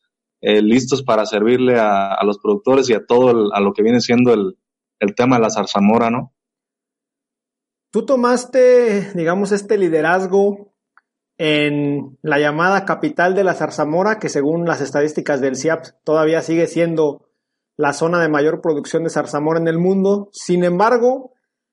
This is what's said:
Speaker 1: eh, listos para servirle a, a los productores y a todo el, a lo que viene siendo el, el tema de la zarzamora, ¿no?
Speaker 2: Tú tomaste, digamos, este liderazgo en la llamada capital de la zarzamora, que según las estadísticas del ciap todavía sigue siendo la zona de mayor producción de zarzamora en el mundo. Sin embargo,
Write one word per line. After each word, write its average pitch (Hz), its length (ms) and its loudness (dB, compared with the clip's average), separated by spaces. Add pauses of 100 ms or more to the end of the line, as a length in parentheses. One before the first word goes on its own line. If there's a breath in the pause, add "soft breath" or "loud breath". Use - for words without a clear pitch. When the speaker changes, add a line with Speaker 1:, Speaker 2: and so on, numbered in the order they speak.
(420)
Speaker 1:
eh, 107 200 2
listos 127 400 2
para 110 240 0
servirle 120 540 2
a, 98 340 0
a 98 100 -2
los 101 140 0
productores 123 520 0
y 117 40 4
a 101 120 -2
todo 123 260 4
el, 110 220 2
a 101 80 0
lo 98 120 0
que 107 80 -2
viene 117 200 2
siendo 123 320 2
el, 98 240 -2 (420)
el 101 160 -2
tema 127 220 2
de 113 60 2
la 107 60 2
zarzamora, 104 600 0
¿no? 127 240 -8 (1600)
Speaker 2:
Tú 226 140 -4
tomaste, 247 1080 2
digamos, 185 400 0
este 202 240 -2
liderazgo 190 960 0 (640)
en 147 840 -2
la 147 180 0
llamada 170 460 0
capital 170 500 0
de 196 100 2
la 175 80 0
zarzamora, 165 640 -2
que 160 100 -6
según 156 360 -2
las 147 160 -2
estadísticas 147 580 -2
del 131 160 -2
ciap 160 300 -4 (180)
todavía 160 380 0
sigue 165 260 -2
siendo 160 640 -2 (480)
la 143 160 -2
zona 170 280 -2
de 160 80 0
mayor 151 320 0
producción 160 440 -2
de 165 40 -2
zarzamora 156 500 -2
en 165 80 -2
el 165 100 -2
mundo. 196 560 0
Sin 180 300 -2
embargo, 233 680 0 (400)